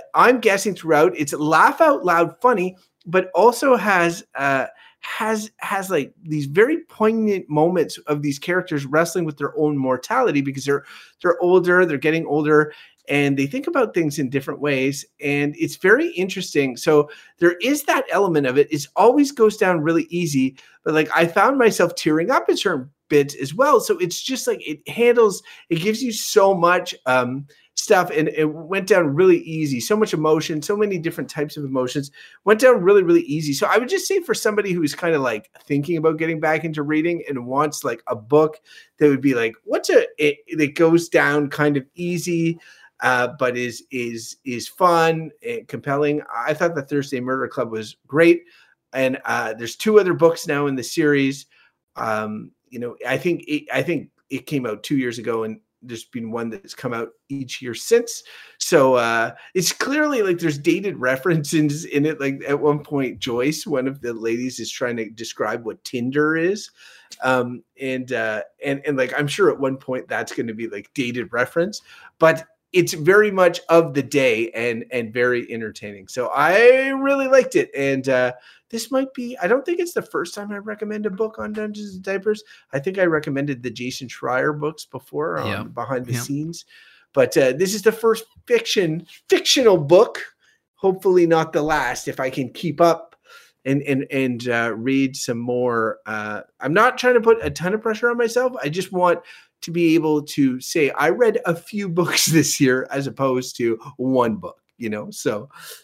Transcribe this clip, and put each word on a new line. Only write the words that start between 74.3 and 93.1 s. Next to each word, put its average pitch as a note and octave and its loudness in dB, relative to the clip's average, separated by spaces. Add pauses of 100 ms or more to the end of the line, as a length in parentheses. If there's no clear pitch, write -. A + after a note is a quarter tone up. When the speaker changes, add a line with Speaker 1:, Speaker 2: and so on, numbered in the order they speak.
Speaker 1:
and, A#2 -4
and A#2 -6
very B2 0
entertaining. G#2 -12
So B2 -6
I A#3 6
really C4+ 0
liked C4 4
it. C#3+ 2
And, C3+ -2
uh, B2+ 2 (380)
this A3+ -8
might C4+ -2
be, B3 -10
I - 0
don't B3 2
think F4 -2
it's F4 -4
the - -4
first E3 -6
time G3+ -10
I G3+ -10
recommend G#3+ -8
a G#3 -4
book G#3+ -6
on G#3+ -8
Dungeons G#3 -10
and F#3 -14
Diapers. G3 -4 (300)
I C#3 -4
think F#3+ -4
I F#3 2
recommended C#3+ -2
the B2 -8
Jason B2 -10
Schreier C3+ -4
books D3+ -8
before D3+ -8
on C#3 -4
Speaker 2:
Yep. A2+ -8
Speaker 1:
Behind B2 -6
the A#2+ -6
Speaker 2:
Yep. A#2+ -4
Speaker 1:
Scenes. D3+ -8 (480)
But, C3 2
uh, C3 4
this F#3 -2
is G#3 -6
the G#3+ 4
first A3 0 (240)
fiction, F#3+ 0 (220)
fictional B3 4
book, E3+ 4 (500)
hopefully F#3 2
not E3 2
the D#3 0
last, D3 -2
if B2+ -8
I C3 -2
can C3 -6
keep D3+ -4
up E3 2 (500)